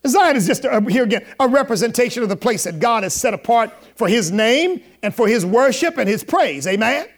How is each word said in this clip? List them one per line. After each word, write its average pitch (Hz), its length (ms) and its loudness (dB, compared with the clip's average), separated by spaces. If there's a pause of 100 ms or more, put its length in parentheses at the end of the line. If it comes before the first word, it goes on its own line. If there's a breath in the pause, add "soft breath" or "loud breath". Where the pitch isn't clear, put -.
Zion 311 300 2
is 180 100 0
just, 262 200 -2
a, 226 160 0
here 240 220 0
again, 208 200 -2 (160 loud breath)
a 262 80 2
representation 240 720 0
of 208 60 -2
the 190 80 -2
place 233 280 -2
that 165 140 -8
God 220 260 0
has 185 100 -6
set 233 180 -2
apart 226 400 0 (220 loud breath)
for 208 120 -2
his 190 240 0
name 254 520 0 (200 loud breath)
and 208 120 -4
for 226 120 0
his 208 200 2
worship 269 500 2
and 226 100 -2
his 208 160 -2
praise. 175 440 -2
Amen? 226 400 0 (120)